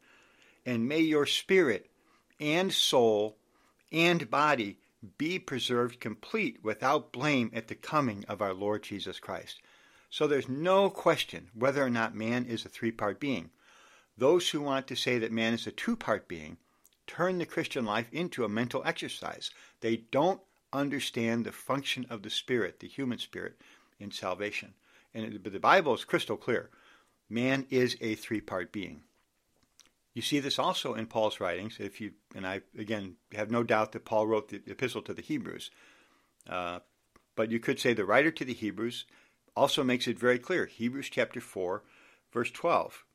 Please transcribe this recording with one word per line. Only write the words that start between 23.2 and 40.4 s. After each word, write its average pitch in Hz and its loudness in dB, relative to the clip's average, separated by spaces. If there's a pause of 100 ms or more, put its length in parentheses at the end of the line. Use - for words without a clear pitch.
in 101 -12
salvation. 101 -6 (380)
And 110 -6
it, 107 -10
but 101 -8
the 95 -8
Bible 147 6
is - -4
crystal - -2
clear. - -2 (580)
Man 131 -2
is 127 2
a 110 -2
three-part 101 -6
being. 80 -10 (1120)
You 117 -6
see 147 0
this 135 0
also 143 0
in 113 -4
Paul's 110 0
writings. 95 -4
If 101 -10
you, 101 -8 (220)
and 98 -8
I, 95 -4 (160)
again, 101 -6 (160)
have 107 -4
no 120 2
doubt 110 2
that - -10
Paul 107 2
wrote 107 0
the 101 -12
epistle 113 -4
to 107 -10
the - -10
Hebrews. 90 -6 (800)
Uh, 90 -4 (560)
but 110 0
you 113 0
could 127 -2
say 123 4
the 104 2
writer 135 6
to 160 -8
the 127 -6
Hebrews 107 -6 (500)
also 139 4
makes 123 0
it 113 -2
very 123 4
clear. 123 -2